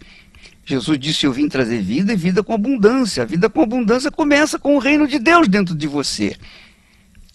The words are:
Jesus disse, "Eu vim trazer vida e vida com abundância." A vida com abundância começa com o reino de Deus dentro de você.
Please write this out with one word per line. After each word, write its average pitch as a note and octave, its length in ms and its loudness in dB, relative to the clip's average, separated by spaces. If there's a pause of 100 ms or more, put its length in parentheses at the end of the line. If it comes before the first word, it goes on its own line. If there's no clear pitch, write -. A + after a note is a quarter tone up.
(640)
Jesus C#3 340 -2
disse, D3+ 260 -2
"Eu C3+ 80 0
vim C#3+ 140 0
trazer A#2+ 340 -2
vida D#3 320 -2
e - 20 0
vida F#3 280 0
com A3 100 -8
abundância." A3 680 0
A - 20 -6
vida E3+ 240 0
com D4+ 120 0
abundância B3+ 500 0
começa D4 480 0
com C#4+ 160 2
o C#4 40 2
reino D4 280 2
de C4 120 -2
Deus D#4+ 280 4
dentro F#3 280 0
de D3+ 120 -4
você. C#3 480 -4 (1000)